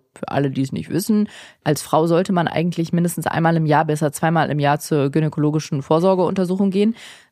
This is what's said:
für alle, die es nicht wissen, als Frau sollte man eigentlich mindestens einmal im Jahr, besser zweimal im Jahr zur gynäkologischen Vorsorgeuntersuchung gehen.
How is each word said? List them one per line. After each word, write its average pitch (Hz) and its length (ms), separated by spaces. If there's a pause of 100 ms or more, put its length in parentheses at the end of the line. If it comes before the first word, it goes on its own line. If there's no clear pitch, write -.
(140)
für - 140
alle, 139 220
die 131 100
es 135 120
nicht 160 180
wissen, 208 380 (360)
als 151 160
Frau 160 280
sollte 175 240
man 175 160
eigentlich 165 440
mindestens 170 340
einmal 165 300
im 160 80
Jahr, 151 220
besser 151 260
zweimal 160 380
im 147 80
Jahr 143 220
zur 143 300
gynäkologischen 151 720
Vorsorgeuntersuchung 185 920
gehen. 208 240 (380)